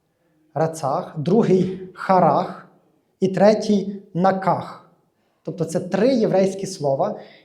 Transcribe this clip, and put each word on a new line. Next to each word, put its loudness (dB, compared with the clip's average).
«Рацах», -4
другий — 0
«харах» 2
і 2
третій — 2
«наках». -2
Тобто -6
це -4
три 0
єврейські 0
слова, -4